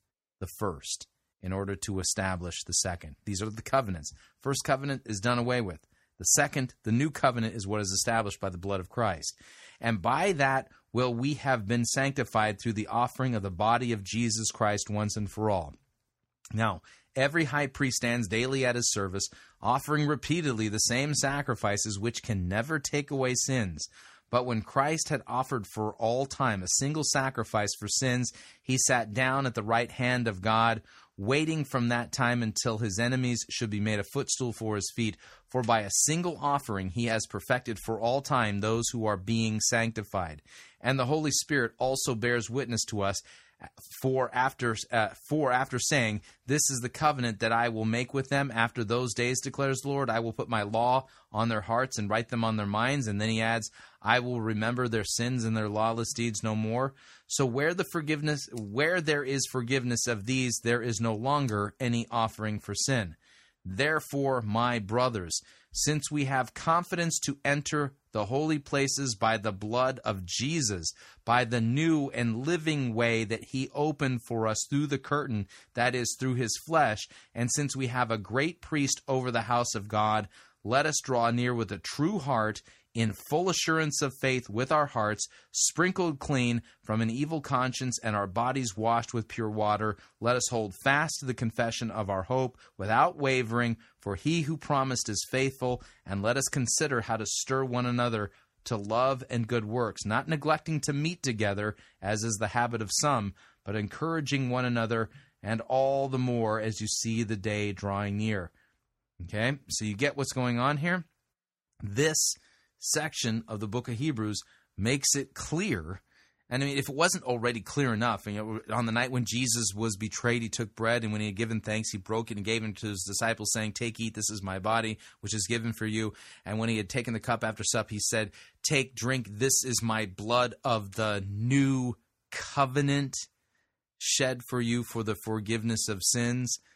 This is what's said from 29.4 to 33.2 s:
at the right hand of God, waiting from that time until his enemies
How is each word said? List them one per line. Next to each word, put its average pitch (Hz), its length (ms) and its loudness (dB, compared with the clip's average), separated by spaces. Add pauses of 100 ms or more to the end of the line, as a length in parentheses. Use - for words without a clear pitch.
at 120 80 0
the 110 100 -2
right 113 280 2
hand 123 360 0
of 95 140 -2
God, 113 400 4 (360)
waiting 147 460 2
from 120 260 0
that 120 220 0
time 123 320 2
until 110 360 -2
his 104 200 -2
enemies 123 500 0